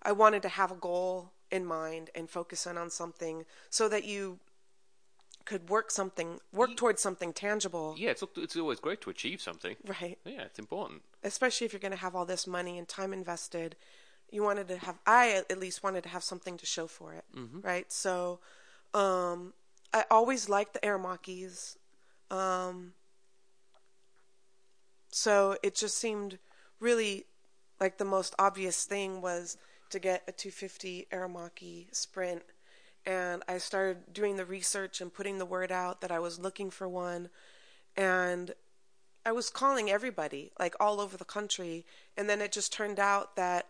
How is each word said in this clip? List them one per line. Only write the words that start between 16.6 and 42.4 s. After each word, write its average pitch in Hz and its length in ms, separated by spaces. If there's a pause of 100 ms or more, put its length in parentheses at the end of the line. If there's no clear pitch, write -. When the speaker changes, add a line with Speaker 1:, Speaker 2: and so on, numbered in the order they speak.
Speaker 1:
show 165 180
for 160 280
it, 165 120 (100)
Speaker 2:
Mm-hmm. 131 260
Speaker 1:
right? 180 300
So, 180 500 (520)
um, 185 600 (380)
I 220 200
always 226 380
liked 208 240
the - 80
Aramakis. 185 960 (520)
Um, 185 640 (2250)
so 196 520
it 202 100
just - 240
seemed 208 400 (420)
really 220 460 (540)
like 190 180
the 202 80
most 190 320
obvious 190 480
thing 190 360
was 175 360 (320)
to 196 100
get 185 280
a 185 40
two 190 200
fifty 185 600
Aramaki 175 840
Sprint. 180 480 (640)
And 180 420
I 180 100
started 185 560
doing 202 220
the 185 100
research 190 560
and 180 100
putting 196 260
the 185 80
word 185 260
out 180 300
that 180 100
I 170 80
was 170 180
looking 190 320
for 185 180
one. 175 420 (640)
And 180 580 (720)
I 226 60
was 226 180
calling 254 400
everybody, 190 680
like, 175 200
all 208 200
over 196 180
the 180 80
country. 180 600 (320)
And 208 120
then 208 120